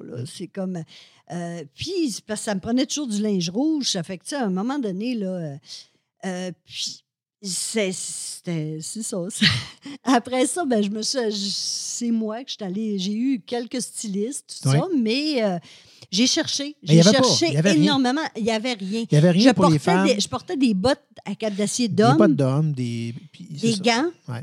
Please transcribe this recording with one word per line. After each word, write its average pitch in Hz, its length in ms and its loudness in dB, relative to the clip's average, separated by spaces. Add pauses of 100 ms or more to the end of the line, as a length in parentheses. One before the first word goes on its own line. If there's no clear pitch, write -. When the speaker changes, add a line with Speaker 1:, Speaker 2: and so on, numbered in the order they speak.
Speaker 1:
là. - 140 -12
Speaker 2:
Ouais. 120 100 -8
Speaker 1:
C'est 170 200 -14
comme, 185 360 -8 (480)
euh, 170 320 -8 (100)
puis, 330 380 -4
c'est - 120 -10
parce 208 180 -8
que - 40 -10
ça 214 80 -2
me 190 60 -4
prenait 240 260 0
toujours 294 220 -4
du 208 160 -2
linge 185 260 0
rouge. 277 380 0
Ça 185 160 -2
fait 185 160 -10
que, - 40 -20
tu - 80 -14
sais, 302 40 -6
à 262 100 -2
un 196 60 0
moment 233 260 -2
donné, 226 380 -4
là, 202 140 -4
euh, 165 260 -6 (720)
euh, 185 260 -6 (140)
puis - 380 -10 (400)
c'est, 202 480 -2
c'était, 156 880 -6
c'est 214 220 -10
ça, 220 200 -6
<laughs> 185 60 -8
ça. - 160 -2 (580)
Après 254 420 2
ça, 359 200 -2
ben, 226 180 2
je 202 60 -2
me 214 120 -6
suis, 220 160 -4 (140)
je, 202 200 -4
c'est - 600 -4
moi 220 320 -2
que - 80 -14
je - 40 -10
suis - 80 -12
allée, 202 360 -2
j'ai 202 160 -2
eu 247 240 0
quelques 240 420 -6
stylistes, - 840 -6
tout 139 60 2
Speaker 2:
Oui. 135 80 4
Speaker 1:
ça, 294 100 0 (120)
mais, 254 440 0
euh, 180 140 0 (540)
j'ai 220 160 2
cherché, - 380 -2
Speaker 2:
Mais 294 180 -12
il 160 160 8
y - 20 10
Speaker 1:
j'ai 170 60 8
Speaker 2:
avait 262 120 6
pas, 262 40 6
Speaker 1:
cherché - 240 2
Speaker 2:
il 320 60 0
y 139 40 0
avait 170 140 4
rien. 294 120 6
Speaker 1:
énormément. 269 380 2 (140)
Il 233 80 -4
y 226 80 0
avait 226 220 -2
rien. 208 360 -4
Speaker 2:
Il - 60 4
y - 20 8
avait 170 140 8
rien 208 180 6
Speaker 1:
Je 233 60 8
Speaker 2:
pour 185 140 4
les 151 100 6
Speaker 1:
portais - 0 -
Speaker 2:
femmes. 185 280 4
Speaker 1:
des, 208 120 2
je 190 80 -2
portais 269 300 -6
des 254 160 4
bottes 233 260 2 (260)
à 208 100 -6
cap 214 200 -4
d'acier 208 320 0
Speaker 2:
Des 190 160 4
Speaker 1:
d'homme. 254 140 8
Speaker 2:
bottes 311 180 8
d'homme, 143 380 2
des, 117 420 -4 (160)
puis - 240 -18
c'est 190 120 -2
Speaker 1:
Des 226 80 2
Speaker 2:
ça. 190 60 -4
Speaker 1:
gants. 233 520 0
Speaker 2:
Ouais. 120 100 -8